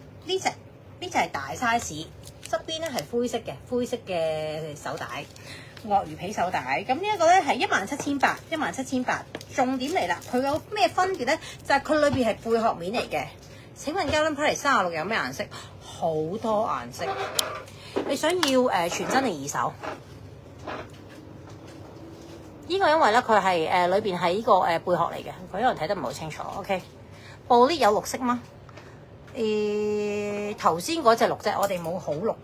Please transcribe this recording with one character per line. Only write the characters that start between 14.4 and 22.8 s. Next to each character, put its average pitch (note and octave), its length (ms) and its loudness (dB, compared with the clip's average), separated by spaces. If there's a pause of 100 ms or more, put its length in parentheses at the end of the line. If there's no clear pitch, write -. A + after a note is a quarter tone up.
三 C#4 220 2
十 G#3 80 4
六 F3 80 0
有 D#3+ 120 -2
咩 G#3 140 0
顏 C3 140 -2
色？ - 120 -6 (380)
好 - 320 -2 (260)
多 A3 280 2
顏 B2 240 -4
色。 - 120 -6 (1040)
你 - 60 2
想 D4+ 160 2 (180)
要， C4 180 6
呃， F3+ 220 2
全 F3+ 200 -4
真 C4 160 2
定 E3 180 -2
二 C#3+ 60 -6
手？ C3 240 -2 (3000)
呢 F#4 80 2
個 F#4+ 100 6